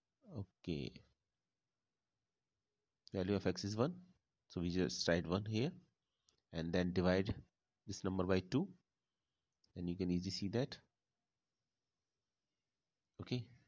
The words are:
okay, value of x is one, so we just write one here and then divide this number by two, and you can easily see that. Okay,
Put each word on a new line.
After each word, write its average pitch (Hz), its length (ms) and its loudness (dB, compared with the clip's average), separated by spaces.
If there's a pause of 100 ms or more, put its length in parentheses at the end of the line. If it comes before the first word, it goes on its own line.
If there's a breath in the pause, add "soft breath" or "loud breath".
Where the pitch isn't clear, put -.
(360)
okay, 80 560 -6 (2250)
value 98 220 2
of 95 100 0
x 90 180 0
is 104 120 -2
one, 143 180 2 (540)
so - 120 -6
we 87 80 0
just 87 400 2
write 82 180 2
one 95 200 0
here 113 260 0 (800)
and 82 180 -4
then 90 220 2
divide 92 420 4 (520)
this - 180 -8
number 95 200 2
by 92 160 4
two, 120 280 0 (1040)
and 87 140 -4
you 87 80 -2
can 92 140 0
easily 90 220 2
see - 160 -4
that. 117 280 -2 (2500)
Okay, 123 220 -4 (240)